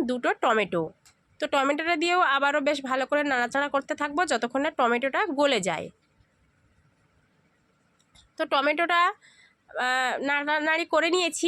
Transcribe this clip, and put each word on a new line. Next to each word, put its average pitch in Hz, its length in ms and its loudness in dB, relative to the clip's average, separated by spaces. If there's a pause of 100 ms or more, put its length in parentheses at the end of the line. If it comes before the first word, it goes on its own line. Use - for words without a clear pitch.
দুটো 247 240 -2 (120)
টমেটো। 214 420 2 (560)
তো 302 80 -4
টমেটোটা 302 480 0
দিয়েও 349 260 2
আবারও 285 400 2
বেশ 285 200 0
ভালো 262 240 -2
করে 294 180 0
নাড়াচাড়া 269 460 0
করতে 277 260 -2
থাকবো 294 300 -2
যতক্ষণ 254 360 -2
না 311 80 0
টমেটোটা 262 520 0 (180)
গলে 277 200 4
যায়। 175 260 -4 (2500)
তো 320 80 -2
টমেটোটা, 311 600 2
আহ, - 1160 -4
নাড়ানাড়ি 302 640 0
করে 330 240 2
নিয়েছি, 349 380 0